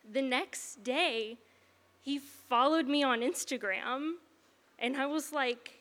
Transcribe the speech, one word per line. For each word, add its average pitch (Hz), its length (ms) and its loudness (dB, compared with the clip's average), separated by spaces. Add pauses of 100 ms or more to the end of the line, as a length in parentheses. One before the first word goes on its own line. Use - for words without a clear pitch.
(120)
The 262 100 0
next 262 600 -4
day, 240 540 -2 (640)
he 277 180 -4
followed 269 680 2
me 285 140 4
on 247 200 2
Instagram, 254 920 -2 (640)
and 254 200 -2
I 269 80 0
was 294 260 -2
like 254 500 -4